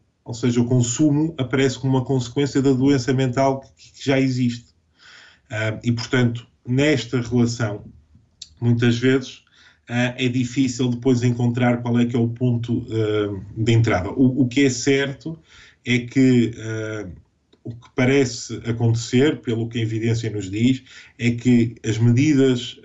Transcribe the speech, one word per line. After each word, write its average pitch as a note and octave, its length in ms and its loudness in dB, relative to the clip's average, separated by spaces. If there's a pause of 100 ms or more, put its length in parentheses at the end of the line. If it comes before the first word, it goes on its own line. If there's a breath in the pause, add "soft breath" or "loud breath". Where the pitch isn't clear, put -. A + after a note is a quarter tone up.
(240)
ou A#2+ 100 -12
seja, A#2+ 280 0
o A#2 40 2
consumo D3 720 2
aparece C3+ 420 -2
como C3 180 0
uma B2+ 80 -2
consequência C3+ 560 -2
da C3+ 120 4
doença C3 400 2
mental C3+ 480 0
que, - 320 -20
que - 120 -14
já C3+ 140 2
existe. B2+ 540 -2 (760 loud breath)
Ahm, A2 340 -4
e, A#2+ 80 -2
portanto, A#2 540 -2 (200)
nesta C3 560 0
relação, A2+ 600 -2 (760)
muitas A#2 360 2
vezes, C3 460 -2 (460 soft breath)
ah, A#2+ 280 -2
é C3+ 100 -2
difícil B2 640 0
depois A#2+ 340 0
encontrar A#2+ 580 0
qual A#2+ 180 0
é A#2+ 60 2
que A#2+ 100 -4
é A#2+ 40 2
o A#2 80 2
ponto, A#2 640 -2
ah, G#2 500 -2 (160)
de A2+ 160 0
entrada. G#2 380 2
O, C3+ 320 2
o B2 40 2
que C#3+ 180 2
é C3+ 40 4
certo C#3 680 -2 (460 loud breath)
é A#2+ 160 0
que, A#2+ 600 4
ah, A2 480 -8 (560)
o A#2+ 80 -12
que - 240 -18
parece C3 680 0
acontecer, A#2 760 0
pelo A2+ 260 -4
que A#2+ 120 -6
a - 20 -2
evidência A2 480 -2
nos G2 200 -8
diz, A#2+ 340 0 (340 loud breath)
é A#2+ 140 0
que A#2 520 2
as A2 140 -2
medidas C3 880 2